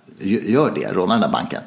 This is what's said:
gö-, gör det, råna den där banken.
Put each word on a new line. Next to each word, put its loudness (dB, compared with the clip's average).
gö-, 0
gör 4
det, -4
råna 2
den 4
där 2
banken. -4